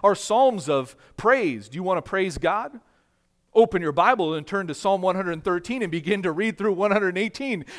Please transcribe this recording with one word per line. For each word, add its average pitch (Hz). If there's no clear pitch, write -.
are 202
psalms 214
of 135
praise. 170
Do 127
you 180
want 185
to -
praise 190
God? 226
Open 220
your 151
Bible 175
and 151
turn 196
to 151
Psalm 196
one 185
hundred 185
and 160
thirteen 202
and 175
begin 170
to 180
read 208
through 202
one 196
hundred 196
and 180
eighteen, 220